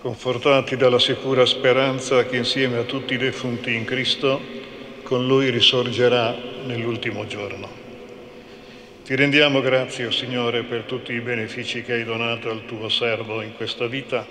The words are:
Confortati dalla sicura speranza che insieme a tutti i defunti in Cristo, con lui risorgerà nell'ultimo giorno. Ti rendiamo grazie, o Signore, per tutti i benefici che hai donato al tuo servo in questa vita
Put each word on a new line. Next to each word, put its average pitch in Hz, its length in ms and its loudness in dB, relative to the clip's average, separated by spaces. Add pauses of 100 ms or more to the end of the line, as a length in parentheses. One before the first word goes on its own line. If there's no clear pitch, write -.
Confortati 127 760 2
dalla 123 220 6
sicura 127 480 4
speranza 131 800 4
che 127 120 -2
insieme 123 400 0
a 117 40 0
tutti 131 320 -4
i 123 40 -2
defunti 120 540 -2
in 113 120 -2
Cristo, 131 560 0 (640)
con 127 240 0
lui 135 220 4
risorgerà 120 840 4 (300)
nell'ultimo 113 640 -4
giorno. 98 400 -8 (1400)
Ti 135 100 -4
rendiamo 139 460 6
grazie, 127 460 0
o 110 40 -2
Signore, 120 540 -2
per 117 180 -4
tutti 123 300 -6
i 120 80 -4
benefici 117 640 -6
che 123 80 -4
hai 117 120 0
donato 113 460 -2
al 110 160 -8
tuo 110 220 -8
servo 110 540 -2
in 104 120 -10
questa 117 320 -6
vita 123 440 -4